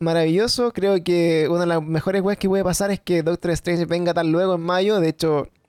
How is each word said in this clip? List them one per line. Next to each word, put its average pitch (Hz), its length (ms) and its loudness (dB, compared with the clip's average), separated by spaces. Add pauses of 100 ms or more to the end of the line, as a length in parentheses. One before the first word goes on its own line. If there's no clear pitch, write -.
maravilloso. 170 720 0
Creo 190 320 0
que 170 440 2
una 170 120 0
de 175 60 0
las 165 160 0
mejores 160 380 -2
weas 196 160 -2
que 196 120 -2
puede 190 160 0
pasar 180 260 -2
es 190 80 -2
que 170 240 0
Doctor 175 300 -2
Strange 170 320 -2
venga 170 280 -2
tan 165 200 0
luego 185 240 2
en 170 60 -6
mayo. 185 360 0
De 160 120 2
hecho, 156 360 -2 (220)